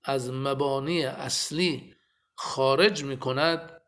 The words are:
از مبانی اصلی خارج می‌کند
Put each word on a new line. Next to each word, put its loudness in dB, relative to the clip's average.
از -2
مبانی 0
اصلی -2
خارج 2
می‌کند -2